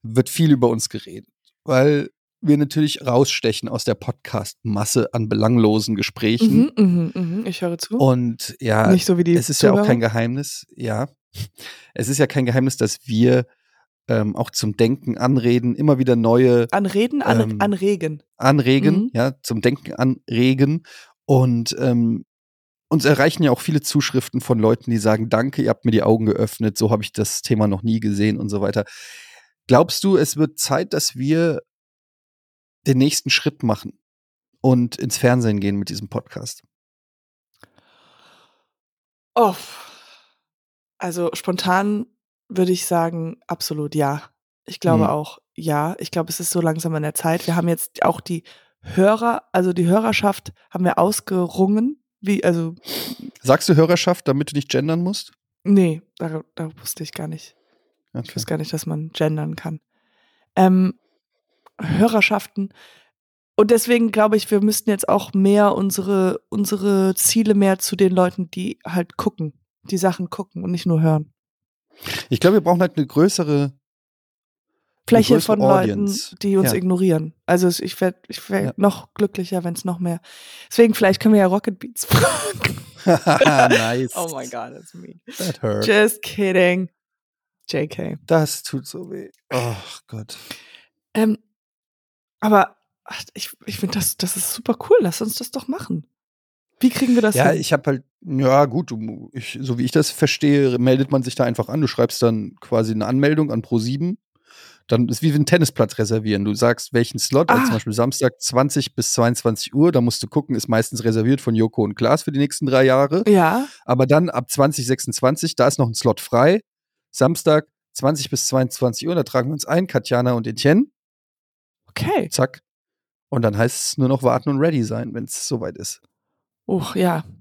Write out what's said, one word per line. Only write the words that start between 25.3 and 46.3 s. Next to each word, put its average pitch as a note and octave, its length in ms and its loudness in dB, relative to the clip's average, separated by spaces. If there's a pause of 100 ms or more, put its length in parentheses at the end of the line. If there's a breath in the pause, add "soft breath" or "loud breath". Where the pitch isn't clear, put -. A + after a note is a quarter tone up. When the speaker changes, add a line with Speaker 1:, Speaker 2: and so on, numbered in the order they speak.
Speaker 1:
ihr G#2+ 80 0
habt - 120 -4
mir A#2+ 80 2
die A2 120 2
Augen A2 220 2
geöffnet, G#2+ 520 -2
so A2 120 0
hab G#2+ 120 0
ich G#2 100 -10
das - 300 -4
Thema G#2+ 260 0
noch G2+ 160 -2
nie A2+ 160 0
gesehen“ G#2 400 0
und - 80 -6
so G2+ 140 -4
weiter. G#2 240 -2 (840 loud breath)
Glaubst D3 380 2
du, G3 100 4
es - 220 0
wird D3+ 200 -2
Zeit, - 360 -4
dass D3+ 240 -4
wir D#3 440 -2 (1300)
den C3+ 120 2
nächsten C#3+ 300 0
Schritt - 340 -2
machen G#2+ 360 -4 (600)
und B2 340 2
ins - 220 -6
Fernsehen A#2+ 420 2
gehen G2+ 160 -2
mit G2+ 140 -6
diesem G#2 180 -12
Podcast? - 560 -12 (2750 soft breath)
Speaker 2:
Oh. G#3+ 180 4 (1400 loud breath)
Also F3 360 -4
spontan G3+ 720 -2 (440)
würde F#3 220 0
ich F3+ 140 -2
sagen, E3 520 -4 (100)
absolut D3+ 460 -8
ja. D3 300 -2 (420)
Ich - 140 -16
glaube E3 240 2
Speaker 1:
Mhm. - 60 0
Speaker 2:
auch, D3+ 300 -6 (140)
ja. D#3 460 -4
Ich - 120 -12
glaube, E3 180 -4
es - 100 -10